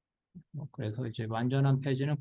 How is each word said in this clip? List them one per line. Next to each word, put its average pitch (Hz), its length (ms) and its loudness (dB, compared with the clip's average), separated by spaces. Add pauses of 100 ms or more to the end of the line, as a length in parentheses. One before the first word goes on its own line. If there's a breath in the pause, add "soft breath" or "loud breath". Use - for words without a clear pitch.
(580)
어, 147 140 -8
그래서 120 360 -4
이제 113 180 -6
완전한 135 560 2
폐지는, 139 400 0